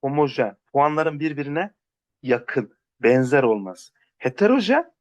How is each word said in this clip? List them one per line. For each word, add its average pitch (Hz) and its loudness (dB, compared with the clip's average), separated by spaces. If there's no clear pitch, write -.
Homojen. 139 -2
Puanların 151 0
birbirine 151 -6
yakın, 120 -4
benzer 131 4
olması. 101 -4
Heterojen. 254 0